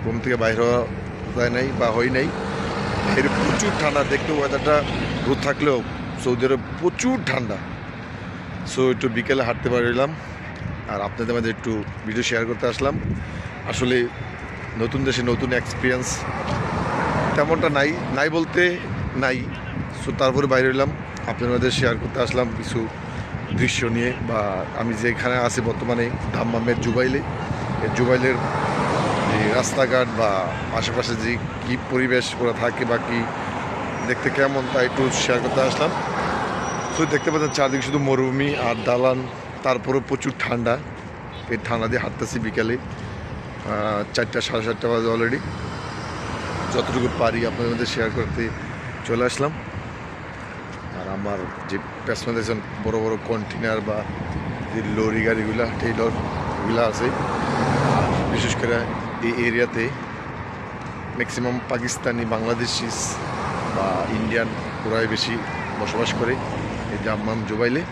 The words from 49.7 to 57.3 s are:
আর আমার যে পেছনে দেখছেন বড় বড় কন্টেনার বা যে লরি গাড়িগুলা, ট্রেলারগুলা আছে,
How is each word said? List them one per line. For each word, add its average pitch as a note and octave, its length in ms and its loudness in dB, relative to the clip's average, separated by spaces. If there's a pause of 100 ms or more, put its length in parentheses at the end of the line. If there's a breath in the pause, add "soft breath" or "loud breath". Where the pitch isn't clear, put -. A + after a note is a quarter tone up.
আর F2+ 100 -6 (100)
আমার G2+ 220 -2 (300)
যে G2 80 -2 (280)
পেছনে A#2 320 -2
দেখছেন A2+ 220 0 (260)
বড় A2 200 2
বড় A2+ 100 2 (120)
কন্টেনার A2 600 0
বা G#2+ 100 0 (760)
যে A2+ 100 -2 (160)
লরি A2 300 2
গাড়িগুলা, A2 380 2 (140)
ট্রেলারগুলা A2+ 1120 0
আছে, A#2 160 0 (880)